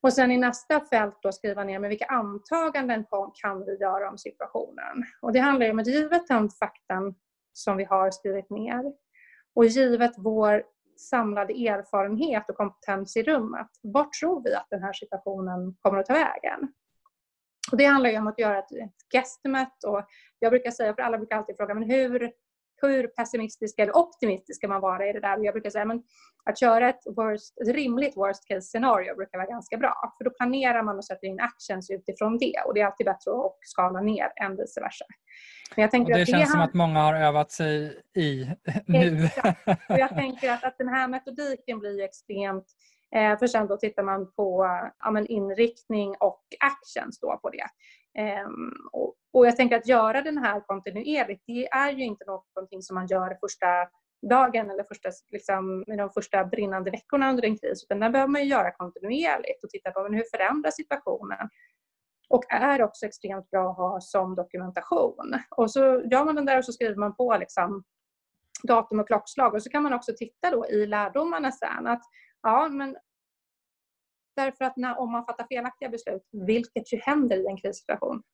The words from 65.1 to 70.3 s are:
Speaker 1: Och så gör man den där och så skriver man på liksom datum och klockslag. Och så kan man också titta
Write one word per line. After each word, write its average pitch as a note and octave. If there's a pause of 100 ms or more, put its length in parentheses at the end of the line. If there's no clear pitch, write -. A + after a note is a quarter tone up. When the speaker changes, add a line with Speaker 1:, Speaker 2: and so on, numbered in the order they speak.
Speaker 1:
Och A3
så C4
gör C4+
man D#4
den C#4+
där C4+
och B3+
så B3
skriver A3+
man G#3
på A#3+
liksom F#3 (800)
datum A3+
och G#3
klockslag. A3
Och G#3+
så B3+
kan D4
man C#4+
också A#3+
titta C#4+